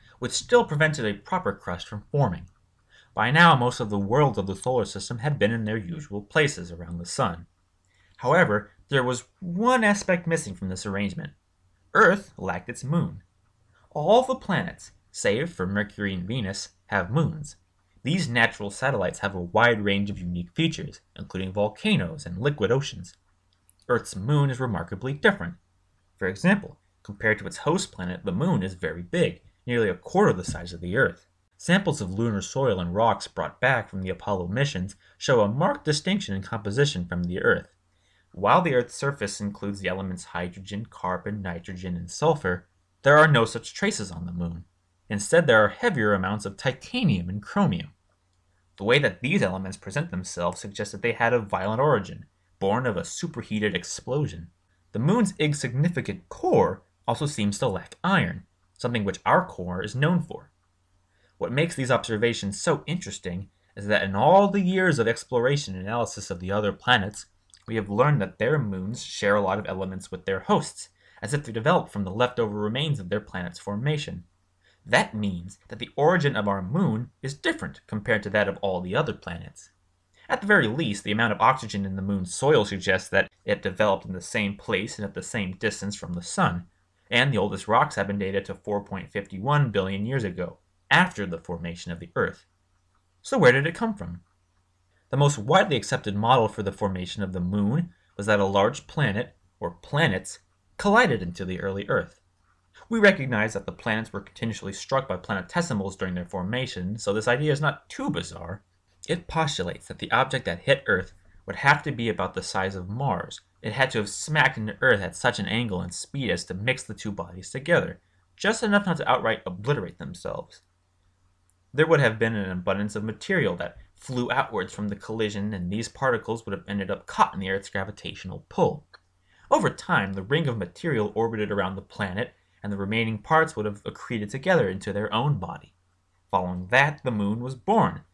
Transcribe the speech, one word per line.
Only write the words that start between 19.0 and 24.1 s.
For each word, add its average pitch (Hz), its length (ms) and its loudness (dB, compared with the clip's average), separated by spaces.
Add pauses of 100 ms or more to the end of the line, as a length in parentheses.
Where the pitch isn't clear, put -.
have 98 160 -2
a 92 40 -4
wide 107 420 4
range 101 280 2
of 98 80 -6
unique 87 380 -6
features, 160 460 -2 (140)
including 92 380 -8
volcanoes 104 720 0
and 87 140 -8
liquid 139 320 0
oceans. 131 420 -2 (760)
Earth's 117 280 0